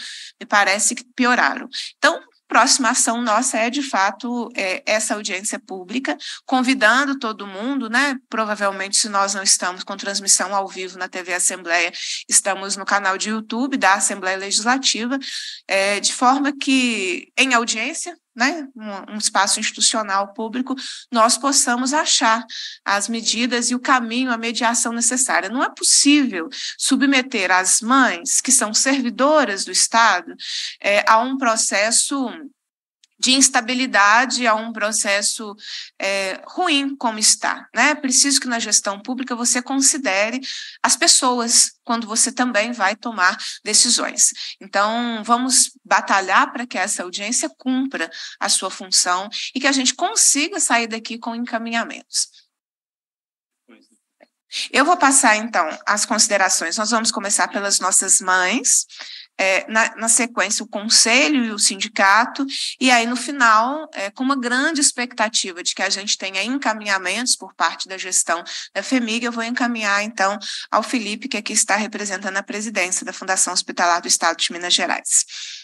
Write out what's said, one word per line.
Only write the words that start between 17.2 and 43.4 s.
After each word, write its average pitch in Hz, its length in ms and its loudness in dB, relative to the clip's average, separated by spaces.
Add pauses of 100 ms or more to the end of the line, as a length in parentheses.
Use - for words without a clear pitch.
em 262 160 2
audiência, 240 640 -2 (200)
né? 277 400 -2
Um, 208 380 -12
um 214 40 -8
espaço 208 420 0
institucional 202 760 0
público, 247 400 -6 (380)
nós 240 260 6
possamos 262 560 2
achar 240 500 2 (400)
as 202 240 0
medidas 233 640 0
e 247 60 0
o 247 40 -4
caminho, 254 520 0
a 226 80 -2
mediação 233 520 0
necessária. 233 580 0
Não 254 140 -2
é 427 60 0
possível 269 800 2 (260)
submeter 254 760 2
as 185 280 4
mães, 220 640 2
que 262 100 -2
são 214 220 2
servidoras 247 920 2
do 185 60 -10
Estado, 196 640 2 (480)
é, 202 260 2
a 226 120 8
um 262 180 0
processo 226 920 0 (920)
de 247 120 2
instabilidade, 240 1120 4
a 220 80 4
um 226 200 -4
processo, 208 840 -2 (420)
é, 196 480 -2
ruim 277 480 0
como 226 260 -4
está, - 540 0
né? 262 180 4
É 294 40 -2
preciso 277 460 2
que 254 80 -6
na 233 100 -2
gestão 208 400 0
pública 247 340 -8
você 240 280 0
considere 262 800 0 (400)
as 247 160 2
pessoas 247 720 2 (140)
quando 233 200 -2
você 220 280 0
também 240 400 0
vai 214 240 -2
tomar 208 400 0 (260)